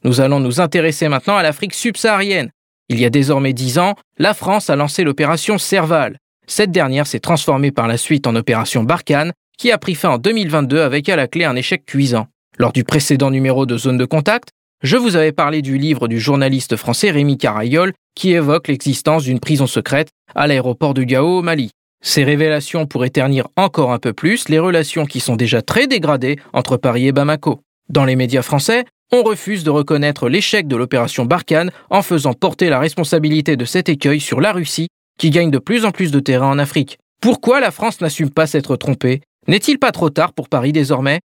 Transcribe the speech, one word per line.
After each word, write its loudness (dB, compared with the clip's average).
Nous 2
allons 2
nous -2
intéresser 0
maintenant 0
à 0
l'Afrique -4
subsaharienne. -2
Il -2
y 4
a 2
désormais 2
dix -2
ans, 2
la 2
France -2
a 2
lancé -2
l'opération 0
Serval. 0
Cette 0
dernière 2
s'est -6
transformée 0
par -2
la 0
suite -2
en 0
opération 0
Barkhane, 0
qui 0
a 2
pris -4
fin 0
en 2
deux 0
mille -2
vingt-deux 0
avec 0
à 4
la 0
clé -2
un 0
échec -4
cuisant. 0
Lors 0
du 0
précédent 2
numéro 0
de -2
Zone 0
de 0
contact, 0
je 2
vous 2
avais 4
parlé 0
du -2
livre 0
du -2
journaliste 0
français 0
Rémi 2
Carayol 0
qui 0
évoque 2
l'existence 0
d'une -2
prison 0
secrète -2
à 0
l'aéroport 0
de 0
Gao 2
au 0
Mali. -2
Ces 2
révélations 0
pourraient -2
ternir 0
encore 2
un -2
peu -2
plus -2
les 4
relations 0
qui -8
sont -2
déjà 0
très 0
dégradées 0
entre -2
Paris 0
et 2
Bamako. 0
Dans 4
les 2
médias 0
français, 0
on 4
refuse -2
de 0
reconnaître 0
l'échec 0
de -2
l'opération -2
Barkhane 0
en 4
faisant 0
porter 0
la 2
responsabilité 0
de -2
cet -2
écueil 0
sur -2
la 2
Russie, -4
qui 2
gagne 2
de 2
plus -2
en 2
plus -2
de 2
terrain 2
en 0
Afrique. -2
Pourquoi 2
la 0
France -6
n'assume -2
pas 2
s'être -2
trompée ? -2
N'est-il 2
pas 2
trop 0
tard 0
pour -10
Paris 0
désormais ? 0